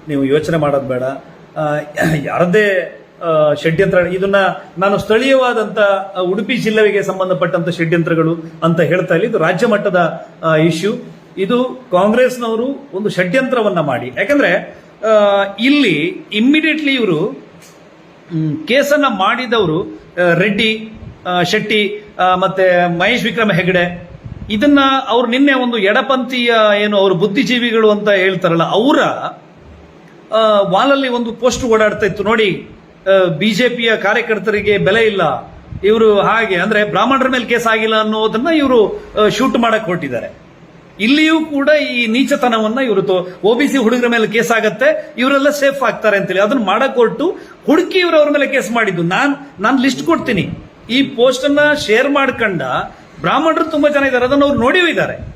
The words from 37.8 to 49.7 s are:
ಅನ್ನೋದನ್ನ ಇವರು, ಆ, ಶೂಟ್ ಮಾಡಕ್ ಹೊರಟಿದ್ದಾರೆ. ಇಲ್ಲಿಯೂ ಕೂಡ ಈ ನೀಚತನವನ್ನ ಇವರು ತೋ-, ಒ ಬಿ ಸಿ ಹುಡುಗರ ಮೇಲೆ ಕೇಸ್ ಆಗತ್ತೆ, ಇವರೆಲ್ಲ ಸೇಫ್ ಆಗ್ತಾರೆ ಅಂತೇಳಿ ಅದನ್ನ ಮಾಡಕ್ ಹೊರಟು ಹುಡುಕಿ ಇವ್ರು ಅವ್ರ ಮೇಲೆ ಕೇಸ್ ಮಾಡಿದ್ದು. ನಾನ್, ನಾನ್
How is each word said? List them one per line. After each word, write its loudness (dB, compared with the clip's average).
ಅನ್ನೋದನ್ನ -2
ಇವರು, 2
ಆ, -2
ಶೂಟ್ 0
ಮಾಡಕ್ 0
ಹೊರಟಿದ್ದಾರೆ. -6
ಇಲ್ಲಿಯೂ 2
ಕೂಡ -2
ಈ 0
ನೀಚತನವನ್ನ 0
ಇವರು 0
ತೋ-, -2
ಒ 4
ಬಿ 0
ಸಿ 0
ಹುಡುಗರ 2
ಮೇಲೆ 0
ಕೇಸ್ -2
ಆಗತ್ತೆ, 0
ಇವರೆಲ್ಲ 2
ಸೇಫ್ 0
ಆಗ್ತಾರೆ 0
ಅಂತೇಳಿ -2
ಅದನ್ನ 0
ಮಾಡಕ್ 0
ಹೊರಟು 0
ಹುಡುಕಿ 2
ಇವ್ರು 2
ಅವ್ರ 4
ಮೇಲೆ 0
ಕೇಸ್ -2
ಮಾಡಿದ್ದು. -2
ನಾನ್, -2
ನಾನ್ 2